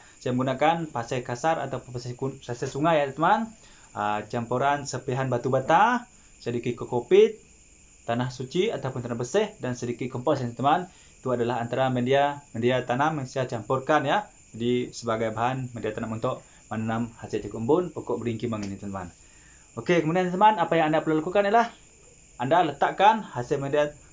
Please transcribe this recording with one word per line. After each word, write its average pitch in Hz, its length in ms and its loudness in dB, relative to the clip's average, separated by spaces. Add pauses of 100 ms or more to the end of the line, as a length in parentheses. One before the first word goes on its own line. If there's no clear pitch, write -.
(200)
saya 127 120 -2
menggunakan 139 560 2
pasir 123 320 -4
kasar 131 400 -2
ataupun 127 320 -8
pasir 123 240 -8
kun-, 135 240 -6
pasir 123 280 -8
sungai 151 320 2
ya 139 120 0
teman-teman. 208 400 2 (380)
Ah, 104 400 -2
campuran 135 560 0
serpihan 131 400 -4
batu 123 240 -2
bata, 208 560 4 (320)
sedikit 120 480 -4
kokopit, 202 640 4 (600)
tanah 127 240 0
suci 180 400 -2
ataupun 127 320 -6
tanah 120 80 -4
bersih 196 480 0
dan 123 160 -4
sedikit 120 320 -6
kompos 127 320 0
ya 120 80 -4
teman-teman. 147 400 0 (320)
Itu 127 80 -2
adalah 120 320 0
antara 123 300 0
media, 139 580 2
media 123 320 2
tanam 139 400 0
yang 127 80 -8
saya 131 160 -2
campurkan 131 560 0
ya. 160 240 0 (240)
Jadi 120 400 0
sebagai 113 400 -2
bahan 123 400 -2
media 110 240 -6
tanam 113 240 -6
untuk 127 240 -4 (300)
menanam 113 500 -2
hasil 110 240 -4
cangkuk 110 160 -8
embun, 156 220 4 (100)
pokok - 240 -4
beringin 117 240 -4
kimeng 107 240 -4
ini 98 80 -8
teman-teman. 95 400 -10 (640)
Oke, 165 240 2
kemudian 175 240 2
teman, 190 320 4
apa 170 160 0
yang 156 160 4
anda 156 80 2
perlu 156 240 0
lakukan 190 240 2
ialah 226 240 4 (720)
anda 160 240 4
letakkan 196 560 4
hasil 131 400 -4
media, 147 320 0 (180)